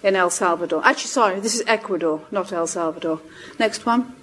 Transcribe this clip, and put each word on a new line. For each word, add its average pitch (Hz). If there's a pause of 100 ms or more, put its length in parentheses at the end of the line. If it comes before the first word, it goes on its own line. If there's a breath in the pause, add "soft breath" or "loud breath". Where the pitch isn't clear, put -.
in 196
El 180
Salvador. 170
Actually, -
sorry, 202
this 220
is 226
Ecuador, 170 (100)
not 190
El 170
Salvador. 165 (380 loud breath)
Next 220
one. 240